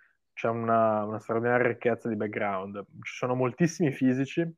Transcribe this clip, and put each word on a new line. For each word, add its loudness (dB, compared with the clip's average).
c'è -4
una, 2
una -6
straordinaria 2
ricchezza 0
di -2
background. -4
Ci -12
sono -2
moltissimi 0
fisici 0